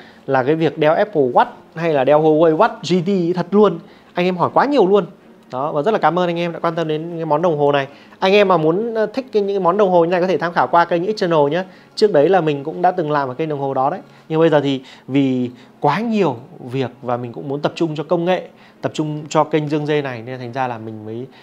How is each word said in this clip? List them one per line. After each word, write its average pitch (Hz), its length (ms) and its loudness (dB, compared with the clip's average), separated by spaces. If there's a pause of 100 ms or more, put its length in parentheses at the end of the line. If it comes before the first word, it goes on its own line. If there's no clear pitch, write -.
(260)
là 131 160 0
cái 139 120 0
việc 160 240 -2
đeo 156 160 2
Apple 196 280 0
Watch 139 240 2 (280)
hay 165 180 -2
là 135 120 2
đeo 147 180 4
Huawei 156 340 4
Watch 226 260 2
G 165 120 -2 (120)
T 180 300 0
thật 175 140 -4
luôn. 196 280 4 (360)
Anh 180 120 0
em 185 100 -2
hỏi 147 180 0
quá 170 100 4
nhiều 262 220 2
luôn. 190 200 2 (440)
Đó, 139 220 -4
và 147 100 -2
rất 196 80 0
là 208 80 2
cảm 160 200 2
ơn 180 100 2
anh 170 100 -2
em 170 140 -4
đã 165 60 -10
quan 170 160 -2
tâm 165 140 -4
đến 156 280 -6
cái 165 80 -6
món 151 180 0
đồng 165 160 0
hồ 143 140 2
này. 139 140 0 (320)
Anh 190 140 0
em 202 160 6
mà 185 80 4
muốn, 180 380 0
ờ, 220 120 0
thích 254 260 -6
cái, 208 100 0
những 196 140 -2
cái 196 40 -2
món 185 160 2
đồng 208 140 2
hồ 175 140 4
như 170 60 -2
này 180 100 0
có 180 60 0
thể 175 120 0
tham 170 140 -4
khảo 151 140 2
qua 170 180 4
kênh 170 220 -2
X 214 100 -2
Channel 160 340 2
nhé. 175 140 -2 (300)
Trước 208 180 2
đấy 151 160 4
là 185 120 4
mình 147 240 -2
cũng 175 180 -8
đã 180 80 4
từng 175 200 -2
làm 143 180 0
ở 127 60 -6
kênh 160 140 -6
đồng 147 120 -4
hồ 135 140 -4
đó 131 160 0
đấy. 185 100 -8 (280)
Nhưng 160 120 0
bây 165 80 6
giờ 151 120 4
thì 139 200 -2 (280)
vì 131 420 0 (300)
quá 147 200 0
nhiều 208 360 0 (360)
việc 131 180 -4 (120)
và 120 140 -4
mình 120 160 -8
cũng 156 160 -12
muốn 143 120 -6
tập 165 140 -2
trung 156 220 -4
cho 151 80 -6
công 170 200 -2
nghệ, 180 240 -2 (320)
tập 131 140 -6
trung 151 340 -6
cho 151 160 2
kênh 151 240 -2
Dương 147 180 -4
Dê 147 160 0
này 127 240 -8
nên 127 120 -12
thành 123 140 -12
ra 131 160 -4
là 117 100 -8
mình 110 280 -12
mới 117 200 -10 (160)